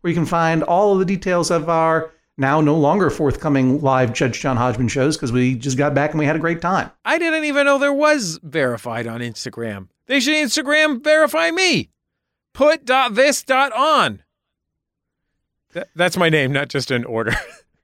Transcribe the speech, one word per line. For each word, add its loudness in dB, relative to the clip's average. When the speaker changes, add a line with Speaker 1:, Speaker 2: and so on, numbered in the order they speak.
Speaker 1:
where -2
you -2
can 0
find 0
all 2
of 2
the 0
details 0
of 0
our 0
now 0
no 4
longer 2
forthcoming 0
live 2
Judge -2
John -2
Hodgman 0
shows, 0
'cause -6
we 2
just -4
got 0
back 0
and -4
we 0
had 0
a -4
great -4
time. -2
Speaker 2:
I 0
didn't -2
even 0
know 4
there 0
was 0
verified -4
on -8
Instagram. -8
They 0
should 0
Instagram 0
verify 2
me. 0
Put 2
dot 2
this 2
dot 0
on. 2
Th-, -10
that's 0
my 2
name, 2
not -2
just -4
an -2
order. -2
<laughs> -10